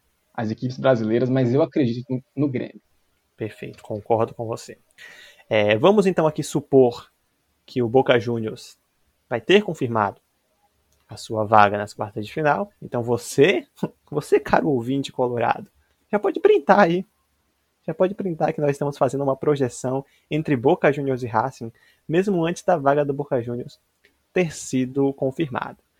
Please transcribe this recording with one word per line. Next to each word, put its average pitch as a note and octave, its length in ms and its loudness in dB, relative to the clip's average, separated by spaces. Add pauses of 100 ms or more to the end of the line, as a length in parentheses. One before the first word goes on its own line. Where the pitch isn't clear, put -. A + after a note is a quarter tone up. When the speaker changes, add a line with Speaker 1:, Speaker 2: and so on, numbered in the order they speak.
(340)
Speaker 1:
as A#2 160 -6
equipes B2+ 280 -8
brasileiras, B2 520 2
mas B2+ 240 0
eu C#3+ 80 2
acredito B2 480 -2
no, B2+ 140 -6 (120)
no C#3+ 140 -2
Grêmio. A#2 320 -8 (560)
Speaker 2:
Perfeito, A2+ 460 -12
concordo A2+ 500 -2
com A#2+ 120 -12
você. - 320 -12 (720)
É, G#2+ 280 4
vamos F#3+ 280 4
então F3 200 0
aqui D#3 180 -2
supor C3+ 680 2 (540)
que - 160 -6
o A#2 80 -2
Boca B2+ 300 4
Juniors A2+ 580 -8 (520)
vai A#2+ 100 -4
ter G3 240 2
confirmado A#2 560 -2 (880)
a G#2+ 100 -18
sua G#2+ 280 -6
vaga G#2 320 6
nas G#2 160 -8
quartas G#2+ 320 -10
de - 80 -18
final. D#3 380 -2 (100)
Então B2 220 -6
você, C#3 640 2 (140)
<laughs> - 280 -12
você, D3+ 300 0
caro - 300 0
ouvinte C3+ 420 -2
colorado, A#2+ 580 -2 (440)
já G#3 60 0
pode G#3 200 -4
printar F4 420 4
aí. F3+ 220 2 (840)
Já E3 60 -6
pode F#3+ 200 0
printar E3 400 -4
que - 80 -6
nós D3 80 2
estamos C#3+ 300 -4
fazendo C3+ 240 0
uma C3+ 120 -2
projeção C3+ 680 -2 (240)
entre D3+ 260 -2
Boca D3 360 2
Juniors C3+ 320 -4
e A#2+ 40 -6
Racing, A2+ 440 -4 (360)
mesmo F3 380 0
antes F3 160 -4
da F3 160 2
vaga C#3+ 260 2
do C#3 120 -4
Boca C#3 260 -4
Juniors A#2+ 380 -10 (520)
ter F3 220 -2
sido C3+ 600 -2
confirmada. C3+ 640 -6 (220)